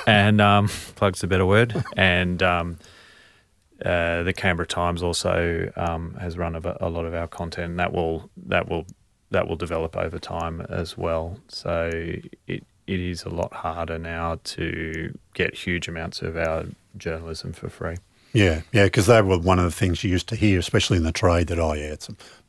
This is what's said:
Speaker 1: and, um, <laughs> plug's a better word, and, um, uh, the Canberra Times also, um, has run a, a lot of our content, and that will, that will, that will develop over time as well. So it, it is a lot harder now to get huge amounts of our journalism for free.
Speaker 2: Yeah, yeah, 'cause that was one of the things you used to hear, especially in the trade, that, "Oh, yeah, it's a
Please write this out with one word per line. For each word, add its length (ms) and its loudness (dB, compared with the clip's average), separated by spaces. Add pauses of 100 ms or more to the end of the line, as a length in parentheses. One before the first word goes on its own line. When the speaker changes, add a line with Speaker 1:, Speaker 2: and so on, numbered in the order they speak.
Speaker 1:
and, 340 6
um, 280 6
<laughs> 280 -10
plug's 260 2
a 40 0
better 180 4
word, 400 4 (140)
and, 440 2
um, 360 0 (1080)
uh, 400 0
the 80 0
Canberra 340 0
Times 360 -2
also, 760 0
um, 440 -4
has 160 -6
run 200 -4
a, 240 -6
a 80 -2
lot 160 -4
of 100 -6
our 140 -4
content, 420 -8
and 80 -6
that 140 -2
will, 360 -2 (200)
that 200 0
will, 180 -4 (440)
that 160 0
will 100 -4
develop 400 -4
over 220 -4
time 500 -8
as 300 -6
well. 480 -4
So 460 -4
it, 720 -8 (220)
it 140 -4
is 240 -4
a 40 -10
lot 240 -4
harder 460 -6
now 460 -6
to 720 -6 (180)
get 200 -2
huge 320 -4
amounts 360 -10
of 140 -6
our 280 -2 (320)
journalism 560 -8
for 160 -12
free. 280 -8 (360)
Speaker 2:
Yeah, 300 4 (100)
yeah, 160 6
'cause 180 2
that 180 8
was 140 4
one 200 4
of 60 4
the 60 2
things 340 0
you 60 0
used 180 0
to 80 -4
hear, 220 4
especially 400 2
in 60 2
the 80 0
trade, 340 2
that, 120 -2
"Oh, 140 2
yeah, 200 -6
it's 160 -12
a 60 -14 (340)